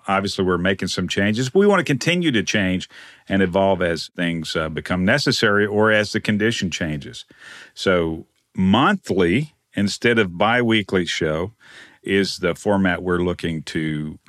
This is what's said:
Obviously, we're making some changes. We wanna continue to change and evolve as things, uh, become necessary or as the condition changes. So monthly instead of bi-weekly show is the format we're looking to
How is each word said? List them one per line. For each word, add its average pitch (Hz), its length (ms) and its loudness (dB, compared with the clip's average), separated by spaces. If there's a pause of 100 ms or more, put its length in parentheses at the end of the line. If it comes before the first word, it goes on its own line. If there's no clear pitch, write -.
Obviously, 98 340 0
we're 90 140 2
making 92 320 -2
some 90 180 -4
changes. 107 460 -2
We 196 120 6
wanna 190 200 4
continue 160 460 0
to 104 120 2
change 92 460 -2 (400)
and 98 120 2
evolve 95 400 2
as 85 360 -2
things, 85 380 -4
uh, 80 120 -2
become 92 380 -2
necessary 113 600 2
or 107 260 2
as 107 200 2
the 110 80 -2
condition 107 520 0
changes. 76 520 -8 (500)
So 85 520 0 (480)
monthly 123 800 2 (200)
instead 110 460 0
of 87 180 0
bi-weekly 110 680 0
show 80 460 -4 (520)
is 98 340 0
the 87 180 -2
format 95 480 0
we're 90 160 0
looking 87 440 -4
to 78 540 -6 (120)